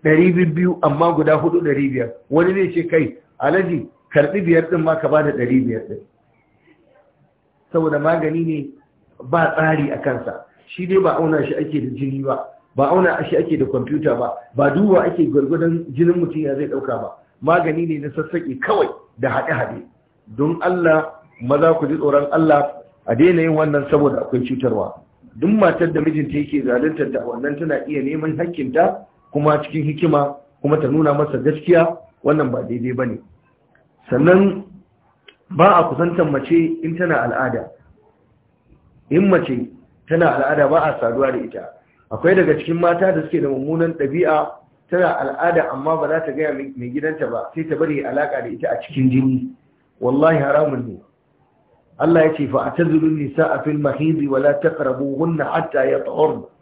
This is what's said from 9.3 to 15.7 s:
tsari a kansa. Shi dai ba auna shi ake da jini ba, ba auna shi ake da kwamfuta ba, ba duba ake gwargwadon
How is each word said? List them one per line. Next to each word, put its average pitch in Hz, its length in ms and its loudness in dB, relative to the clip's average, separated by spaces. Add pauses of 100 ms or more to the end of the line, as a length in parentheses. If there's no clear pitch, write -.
tsari 156 360 0
a - 80 -6
kansa. - 460 -6 (220)
Shi 180 200 -10
dai 190 120 2
ba - 200 2
auna 156 280 0
shi 147 80 -4
ake 151 260 -2
da 123 160 -6
jini 135 260 -4
ba, 135 220 -4 (320)
ba 139 140 2
auna 170 380 2
shi 165 80 0
ake 160 220 0
da 131 80 2
kwamfuta 135 480 -2
ba, 117 180 -4 (240)
ba 139 140 2
duba 190 340 4
ake 170 260 0
gwargwadon 165 540 0 (100)